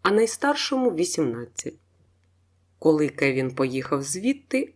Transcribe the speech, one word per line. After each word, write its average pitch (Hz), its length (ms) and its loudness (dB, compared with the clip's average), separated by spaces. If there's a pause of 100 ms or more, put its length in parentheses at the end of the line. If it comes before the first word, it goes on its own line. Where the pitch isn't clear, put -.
а 190 100 2
найстаршому — 254 840 0
вісімнадцять. 139 800 -4 (1080)
Коли 151 300 4
Кевін 131 460 0
поїхав 131 480 -2
звідти, 240 720 -4